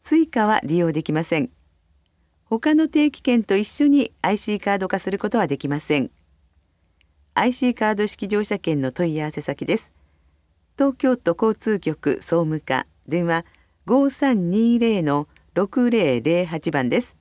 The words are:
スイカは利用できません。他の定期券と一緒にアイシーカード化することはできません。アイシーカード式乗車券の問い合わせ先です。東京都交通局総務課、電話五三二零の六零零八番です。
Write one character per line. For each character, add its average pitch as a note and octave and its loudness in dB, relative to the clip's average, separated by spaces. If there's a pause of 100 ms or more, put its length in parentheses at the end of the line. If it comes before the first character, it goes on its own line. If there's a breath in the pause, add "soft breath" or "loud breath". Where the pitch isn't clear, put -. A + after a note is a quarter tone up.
ス - 0
イ D#4+ 4
カ A3 0
は G#3+ 4
利 D#3+ 0
用 E3+ 2
で D#3 -2
き D#3 -2
ま D#3 0
せ D#3+ 0
ん。 B2+ -2 (920)
他 C4+ 0
の D#4 4
定 D4+ 4
期 - -16
券 A#3+ 2
と G3 0
一 G#3 0
緒 C#4+ 0
に C#4 4 (100)
ア F3+ 0
イ G#3 0
シ - -4
ー G#3 -4
カ G3+ 0
ー G3 -2
ド F#3 -4
化 G3 -2
す F#3+ -4
る F#3+ -2
こ A3 -4
と A#3 0
は G3 2
で C#3 -2
き C#3+ -6
ま D3 -2
せ D3+ 0
ん。 B2+ -2 (1200)
ア G3+ 2
イ B3+ 0
シ B3 0
ー A#3 -4
カ G#3+ 0
ー A3 0
ド G#3 -2
式 - -8
乗 G#3 -2
車 G#3 -4
券 D#3 -2
の C3 -4
問 E3+ -2
い D#3 -4
合 D3+ -4
わ D3+ -6
せ D#3 -10
先 C#3+ -8
で G3+ 2
す。 - -8 (840)
東 C#4 2
京 B3+ 2
都 E3+ -2
交 A3 2
通 G#3+ -2
局 D3+ -2
総 E3+ 0
務 D#3 -2
課、 - -2 (200)
電 E3+ -2
話 E3 -2 (420 soft breath)
五 C#4 2
三 A3+ 0
二 A#3 2
零 A3+ 0
の D3 0 (260 soft breath)
六 A#3+ 0
零 D#3+ 2
零 E3+ 2
八 E3 -4
番 C3+ 0
で D#3+ 2
す。 - -12